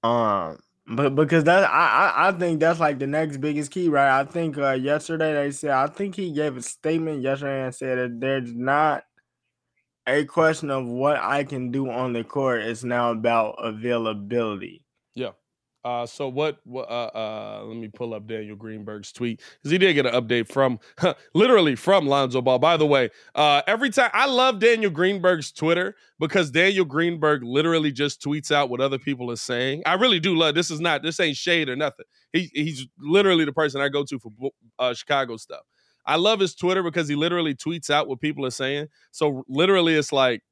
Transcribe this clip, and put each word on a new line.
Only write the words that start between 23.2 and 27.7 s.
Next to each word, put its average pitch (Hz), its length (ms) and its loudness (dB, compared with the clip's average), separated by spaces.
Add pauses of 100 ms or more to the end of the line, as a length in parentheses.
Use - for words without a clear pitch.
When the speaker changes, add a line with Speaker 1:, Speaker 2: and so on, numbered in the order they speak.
Speaker 2:
uh, 147 320 4
every 226 220 0
time, 240 220 2
I 254 140 2
love 254 320 2
Daniel 220 320 4
Greenberg's 180 600 2
Twitter 175 420 0 (240)
because 156 320 0
Daniel 185 340 2
Greenberg 151 600 0
literally 151 480 0